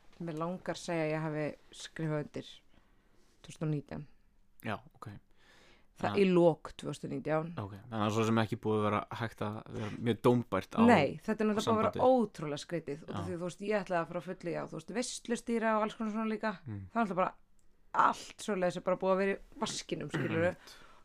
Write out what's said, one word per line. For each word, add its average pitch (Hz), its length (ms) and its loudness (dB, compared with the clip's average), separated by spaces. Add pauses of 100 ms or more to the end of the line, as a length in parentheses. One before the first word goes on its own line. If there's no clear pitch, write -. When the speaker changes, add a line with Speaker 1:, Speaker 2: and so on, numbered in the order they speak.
(200)
Speaker 1:
mér 170 200 -6
langar 175 360 -4
að - 60 -12
segja 165 240 -2
að 156 80 0
ég 156 100 -2
hafi 151 220 -2 (260)
skrifað 151 540 -4
undir - 220 -10 (960)
tvö - 100 -18
þúsund 160 140 -4
og 151 40 0
nítján. 151 320 -6 (600)
Speaker 2:
Já, 107 100 -2 (200)
ok. - 120 -16 (920)
Speaker 1:
Það 202 180 -2
Speaker 2:
Já. - 20 4
Speaker 1:
í 196 140 8
lok 170 420 6
tvö 147 140 -8
þúsund - 160 -8
og 143 80 -8
nítján. 156 480 -2
Speaker 2:
Ok, 101 120 -8 (180)
þannig 107 160 0
að 104 100 2
svo 110 100 4
sem 113 160 4
ekki 110 160 -2
búið 107 200 2
að 104 100 4
vera 104 120 2 (200)
hægt 113 240 -6
að 104 80 -4 (240)
vera 107 140 -6 (180)
mjög 107 160 2
dómbært 120 480 4
á - 100 2
Speaker 1:
Nei, 170 380 6
þetta 214 180 -4
er 214 80 2
náttúrulega 214 60 2
búið 214 160 0
að 220 80 4
vera 220 160 2
Speaker 2:
sambandi. 247 160 4
Speaker 1:
ótrúlega 160 560 0
skrítið, 156 400 -6
út - 80 -10
af - 20 -6
Speaker 2:
Já. 196 140 -4
Speaker 1:
því, 185 80 -6
þú 175 100 -6
veist, 165 140 -10
ég 208 180 0
ætlaði 180 220 0
að 156 80 -4
fara 175 100 -6
að 170 80 -8
fullu 175 220 -8
í, 156 80 -4
já, 147 80 -4
þú 156 140 -12
veist, 180 180 -12
veislustýra 233 800 -2
og 208 60 2
alls 214 120 -2
konar 220 160 -4
svona 220 220 -2
líka. 214 180 -2 (160)
Speaker 2:
Mm. 101 220 -6
Speaker 1:
Það - 80 -4
er 233 80 4
náttúrulega 180 100 -4
bara 180 180 2 (600)
allt - 480 2
svoleiðis 180 360 0
er 175 40 -6
bara 180 160 0
búið 190 160 2
að 185 80 4
vera 196 120 2
í - 40 -2 (240)
vaskinum, 160 480 -4
skilurðu. 165 400 2
Speaker 2:
Einmitt. - 260 -8 (300)